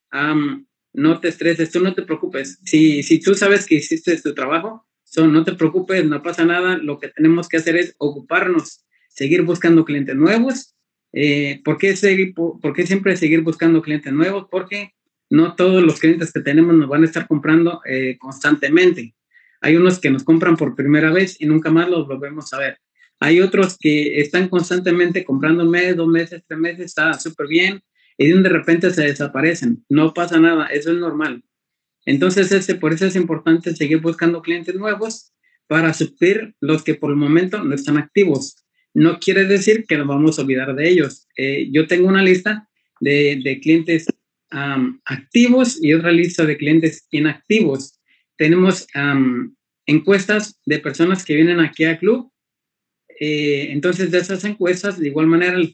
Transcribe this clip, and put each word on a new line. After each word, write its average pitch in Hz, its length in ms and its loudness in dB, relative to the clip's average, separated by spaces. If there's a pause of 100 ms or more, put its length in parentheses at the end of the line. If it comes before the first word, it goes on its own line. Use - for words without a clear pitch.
(100)
am, 143 560 -2 (260)
no 160 260 0
te 170 100 -4
estreses, 165 440 -2
tú 175 80 -2
no 185 140 0
te 180 80 -6
preocupes. 139 640 -8
Si, 156 380 2
si 156 180 2
tú 190 140 0
sabes 196 320 2
que 160 100 2
hiciste 160 460 -4
tu 147 100 -4
trabajo, 165 540 -6 (160)
so, - 240 0
no 156 180 4
te 180 100 -4
preocupes, 175 500 0
no 147 180 -2
pasa 170 220 -2
nada. 180 340 0
Lo 147 200 -8
que 143 100 -12
tenemos 165 400 2
que - 80 -4
hacer 160 200 -2
es 170 220 -4
ocuparnos, 160 840 -4 (240)
seguir 160 340 0
buscando 165 420 4
clientes 139 300 -4
nuevos. 226 640 0 (380)
Eh, 143 500 -2
¿por 156 140 -2
qué 196 180 0
seguir, 190 360 0
po-, 165 280 -6
por 143 140 -6
qué 175 120 -2
siempre 190 300 0
seguir 165 240 2
buscando 165 420 0
clientes 147 300 -8
nuevos? 185 380 -2
Porque 190 420 -8 (360)
no 165 280 2
todos 185 260 4
los 156 160 2
clientes 165 340 0
que - 80 -6
tenemos 160 340 4
nos 151 140 4
van 147 140 2
a 165 40 6
estar 165 200 -8
comprando, 160 580 0
eh, 131 340 -6
constantemente. 143 960 0 (500)
Hay 156 120 4
unos 180 240 2
que 139 100 0
nos 135 140 -2
compran 165 320 4
por 135 180 -4
primera 151 380 2
vez 185 280 -2
y 151 60 -4
nunca 156 240 2
más 170 180 4
los 160 200 -2
volvemos 143 440 -12
a 131 60 -8
ver. 135 200 -8 (420)
Hay 160 200 4
otros 185 380 0
que 151 420 0
están 180 280 -2
constantemente 180 760 0
comprando 156 400 0
un 170 80 2
mes, 180 240 0
dos 165 140 0
meses, 165 400 -2
tres 156 100 -10
meses, 170 280 -6
está 156 340 -2
súper 156 260 -8
bien, 185 340 0 (380)
y 139 140 2
de 190 160 6
repente 170 420 2
se 170 120 0
desaparecen. 143 880 -2
No 156 240 2
pasa 170 280 0
nada, 160 260 4
eso 147 240 -4
es 170 80 0
normal. 151 460 -6 (600)
Entonces, 185 460 0
ese, 190 240 0
por 156 180 -2
eso 170 140 -2
es 185 80 -2
importante 165 640 0
seguir 156 240 0
buscando 165 420 -2
clientes 170 320 -6
nuevos 214 580 -8 (360)
para 160 260 0
suplir 190 640 -2
los 151 240 -2
que 151 140 -2
por 147 140 -6
el 143 60 -2
momento 170 460 0
no 139 100 -4
están 143 260 -2
activos. 151 680 -2 (300)
No 165 260 4
quiere 190 240 0
decir 202 420 2
que 160 100 0
nos 143 120 -4
vamos 151 300 2
a 151 40 -4
olvidar 135 320 -4
de 147 140 0
ellos. 160 480 0
Eh, 139 340 -4
yo 151 160 2
tengo 180 220 2
una 190 160 2
lista 190 440 0 (300)
de, 143 460 0
de 135 160 -6
clientes, 160 460 0 (440)
am, 135 540 -6
activos 240 760 0
y 156 140 2
otra 165 160 0
lista 170 340 2
de 151 120 0
clientes 160 560 0
inactivos. 151 880 -2 (360)
Tenemos, 180 580 2
am, 135 600 -2 (320)
encuestas 190 800 0
de 151 140 -2
personas 170 440 -2
que 151 120 -2
vienen 170 240 4
aquí 160 240 0
al 160 140 0
club. 233 340 -2 (880)
Eh, 147 500 -2
entonces, 175 400 -2
de 180 80 0
esas 185 260 -4
encuestas, 190 540 -4
de 160 80 -4
igual 156 220 0
manera, 180 280 2 (180)